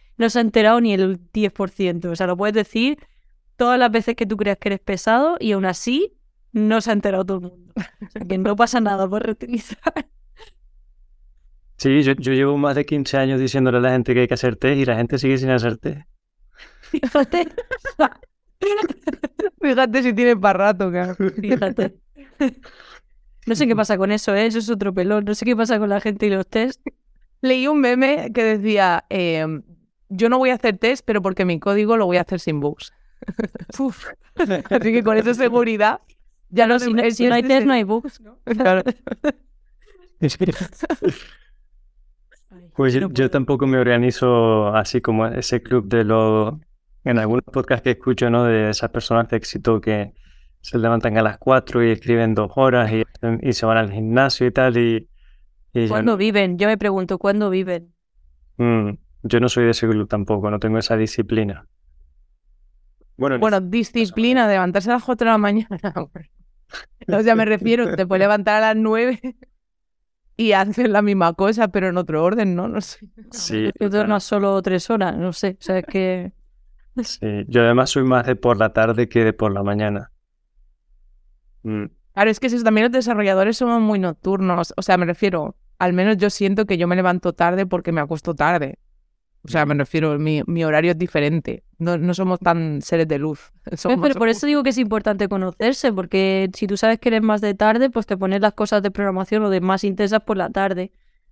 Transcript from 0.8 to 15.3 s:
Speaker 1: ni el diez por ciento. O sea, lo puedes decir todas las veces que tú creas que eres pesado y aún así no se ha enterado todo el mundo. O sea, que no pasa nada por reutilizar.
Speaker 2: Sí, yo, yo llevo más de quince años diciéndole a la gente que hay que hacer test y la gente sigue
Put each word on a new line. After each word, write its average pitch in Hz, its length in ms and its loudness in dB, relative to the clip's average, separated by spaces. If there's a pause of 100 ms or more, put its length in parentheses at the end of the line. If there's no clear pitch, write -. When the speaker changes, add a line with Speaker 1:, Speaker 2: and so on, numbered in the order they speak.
Speaker 1:
ni 226 140 2
el 190 260 0 (120)
diez 208 200 -2
por 190 180 -4
ciento. 175 400 -4
O 170 60 -4
sea, 185 100 -2
lo 180 100 0
puedes 208 180 -2
decir 226 440 0 (580)
todas 247 220 2
las 247 120 4
veces 226 260 -2
que 233 100 -2
tú 208 100 -4
creas 202 220 -2
que - 100 -6
eres 196 120 -4
pesado 240 600 0
y 220 120 0
aún 190 120 0
así 240 500 -2 (380)
no 214 280 2
se 226 100 -6
ha - 20 2
enterado 196 320 0
todo 190 140 -4
el 180 60 -8
mundo. 180 320 -20
O - 340 -12
sea, 214 160 -12
que 185 120 -4
no 202 180 0
pasa 240 240 2
nada 196 280 0
por 208 160 -4
reutilizar. 226 540 -8 (2000)
Speaker 2:
Sí, 135 240 4
yo, 135 100 4
yo 131 200 -2
llevo 139 260 2
más 143 180 0
de 143 80 -2
quince 143 320 -4
años 135 240 0
diciéndole 127 380 2
a - 20 2
la 127 120 2
gente 127 200 0
que 120 80 4
hay 123 80 2
que 123 60 0
hacer 117 220 -2
test 139 220 0
y 135 60 2
la 123 120 0
gente 117 220 -2
sigue 135 200 0